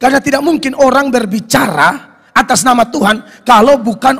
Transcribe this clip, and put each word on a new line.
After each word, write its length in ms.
Karena 160
tidak 240
mungkin 320
orang 400
berbicara 1040
atas 320
nama 240
Tuhan 560
kalau 320
bukan 420